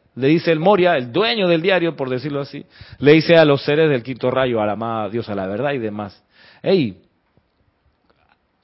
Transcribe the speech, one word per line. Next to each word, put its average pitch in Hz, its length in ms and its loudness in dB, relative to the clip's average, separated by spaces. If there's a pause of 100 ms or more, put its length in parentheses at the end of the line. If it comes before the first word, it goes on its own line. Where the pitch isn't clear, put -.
(180)
Le 123 80 0
dice 165 240 2
el 160 80 2
Moria, 175 380 2
el 123 160 -6
dueño 214 340 -2
del 170 160 0
diario, 170 320 0
por 139 160 -6
decirlo 139 300 -6
así, 143 260 -14 (320)
le 135 140 6
dice 165 240 4
a 165 80 8
los 143 180 2
seres 156 260 2
del 131 140 -2
quinto 127 300 -4
rayo, 127 280 -2
a 104 60 0
la 104 60 -2
amada 113 360 -6
diosa, 110 240 -8
la 98 140 -6
verdad 120 280 -4
y 135 40 -4
demás: 104 460 -10 (360)
"Hey, 147 400 -2 (1600)